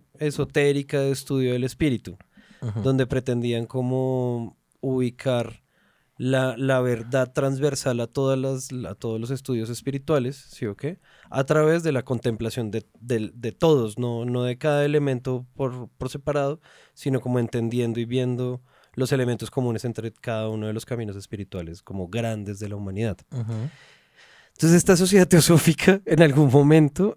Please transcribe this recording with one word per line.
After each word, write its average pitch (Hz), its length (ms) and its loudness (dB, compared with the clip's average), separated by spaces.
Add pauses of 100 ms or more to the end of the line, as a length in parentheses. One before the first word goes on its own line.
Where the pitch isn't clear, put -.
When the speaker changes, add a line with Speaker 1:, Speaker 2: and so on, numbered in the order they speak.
(180)
Speaker 1:
esotérica 143 840 0
de 135 120 0
estudio 135 400 -2
del 123 120 -2
espíritu, 123 520 -2 (460)
Speaker 2:
Ujú. 110 200 -6
Speaker 1:
donde 131 240 2
pretendían 120 600 -2
como 127 920 -4 (240)
ubicar 127 840 -4 (540)
la, 131 420 0
la 135 240 0
verdad 127 500 -2
transversal 135 680 -2
a 117 60 -4
todas 135 320 0
las, 131 300 -6 (220)
a - 40 -10
todos 113 260 -6
los 117 100 -6
estudios 120 400 -4
espirituales, 135 640 -2
¿sí - 300 -12
o 101 100 -6
qué? 165 220 -10 (320)
A 135 140 -2
través 156 380 4
de 165 100 0
la 127 100 -2
contemplación 113 680 -4
de, 110 140 -6 (160)
del, 113 360 -4
de 117 160 -8
todos, 123 460 2
no, 120 280 -4
no 123 160 -2
de 123 160 -4
cada 147 260 0
elemento 131 720 -2
por, 127 420 -6
por 131 140 -8
separado, 143 500 -4 (320)
sino 135 280 -2
como 127 180 -2
entendiendo 117 640 -2
y 117 40 -4
viendo 123 560 -2 (340)
los 131 180 -2
elementos 123 380 -2
comunes 120 360 -2
entre 113 260 -8
cada 110 380 -6
uno 107 160 -4
de 107 80 -4
los 110 100 -8
caminos 110 320 -8
espirituales 95 640 -10
como 95 280 -10
grandes 107 500 -6
de 104 100 -8
la 101 80 -10
humanidad. 101 400 -6 (140)
Speaker 2:
Ujú. 117 220 -8 (1000)
Speaker 1:
Entonces 165 240 6
esta 180 220 6
sociedad 185 300 6
teosófica 175 760 6
en 160 160 4
algún 147 300 6
momento, 151 680 6